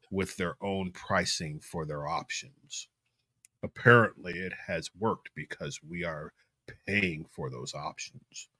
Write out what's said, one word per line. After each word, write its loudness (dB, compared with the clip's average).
with 0
their -2
own 0
pricing 0
for -6
their -4
options. -6
Apparently, 6
it -6
has -2
worked 0
because -8
we -8
are -4
paying 2
for -6
those -8
options. -12